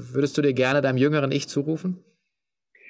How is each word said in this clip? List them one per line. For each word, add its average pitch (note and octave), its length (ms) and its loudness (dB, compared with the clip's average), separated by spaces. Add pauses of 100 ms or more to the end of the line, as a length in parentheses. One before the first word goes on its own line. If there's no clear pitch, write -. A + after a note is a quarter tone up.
(140)
würdest C#3 240 0
du D3 40 2
dir C#3+ 120 2
gerne C3 280 2
deinem C3 160 2
jüngeren C#3 340 2
Ich C#3+ 160 -4
zurufen? D#3+ 540 -4 (880)